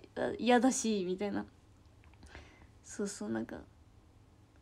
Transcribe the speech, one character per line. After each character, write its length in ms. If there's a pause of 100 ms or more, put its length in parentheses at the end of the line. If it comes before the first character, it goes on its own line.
(380)
嫌 220
だ 100
し、 360
み 100
た 100
い 60
な。 140 (1400)
そ 200
う 40
そ 180
う、 40
な 100
ん 60
か、 100 (1040)